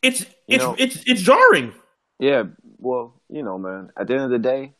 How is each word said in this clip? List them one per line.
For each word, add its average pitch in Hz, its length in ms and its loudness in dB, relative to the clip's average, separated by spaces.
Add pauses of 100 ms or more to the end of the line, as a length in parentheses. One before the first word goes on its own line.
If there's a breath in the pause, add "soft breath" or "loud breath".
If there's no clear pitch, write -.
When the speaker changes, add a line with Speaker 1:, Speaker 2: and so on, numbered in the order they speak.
Speaker 1:
it's, 254 200 0
Speaker 2:
You - 60 -12 (200)
Speaker 1:
it's, 262 180 2
Speaker 2:
know 240 140 -4
Speaker 1:
it's, 254 280 -4
it's 240 160 0
jarring. 240 500 4 (480)
Speaker 2:
Yeah, 131 240 2 (340)
well, 123 500 -8
you 151 140 -10
know, 95 160 -8
man, 95 400 -10
at 98 80 -4
the 123 80 -2
end 135 100 -2
of 131 60 -4
the 123 80 0
day 135 420 -4